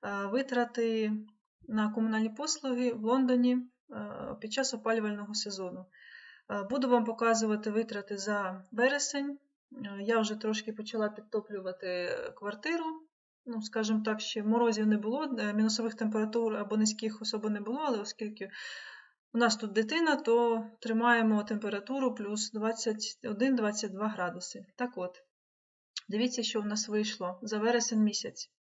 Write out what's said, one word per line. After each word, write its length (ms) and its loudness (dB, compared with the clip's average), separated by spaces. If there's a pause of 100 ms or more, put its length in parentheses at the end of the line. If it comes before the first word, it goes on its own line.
е, 240 -2
витрати 840 2 (560)
на 220 2
комунальні 380 2
послуги 640 0
в 120 -6
Лондоні, 540 4 (320)
е, 500 -8
під 120 -8
час 220 -2
опалювального 600 0
сезону. 520 -6 (640)
Е, 120 -2
буду 260 0
вам 160 6
показувати 640 2
витрати 460 -4
за 560 -2
вересень. 680 0 (340)
Е, 280 -10
я 200 2
вже 140 0
трошки 380 -2
почала 360 -2
підтоплювати 1080 -4 (180)
квартиру. 480 -4 (600)
Ну, 160 -6
скажімо 420 0
так, 160 0
ще 220 -4
морозів 440 4
не 100 6
було, 420 -2
е, 160 -2
мінусових 400 2
температур 600 0
або 220 -2
низьких 460 0
особо 280 -2
не 100 -2
було, 260 -4
але 120 0
оскільки 520 -8 (840)
у 60 0
нас 180 4
тут 160 -8
дитина, 440 4
то 500 4 (140)
тримаємо 600 4
температуру 720 -2
плюс 380 -4
двадцять 720 -2
один, 320 2
двадцять 360 0
два 160 -2
градуси. 580 -6 (100)
Так 200 -4
от, 260 -8 (840)
дивіться, 340 0
що 180 0
в 60 -4
нас 220 -2
вийшло 540 -2
за 160 -2
вересень 440 4
місяць. 480 -2 (100)